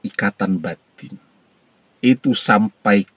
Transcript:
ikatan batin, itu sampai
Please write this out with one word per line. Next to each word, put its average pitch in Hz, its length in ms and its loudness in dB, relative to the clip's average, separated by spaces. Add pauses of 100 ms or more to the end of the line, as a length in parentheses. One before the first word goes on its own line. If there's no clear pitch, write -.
ikatan 98 560 -4
batin, - 560 -14 (880)
itu 127 320 2
sampai 104 800 0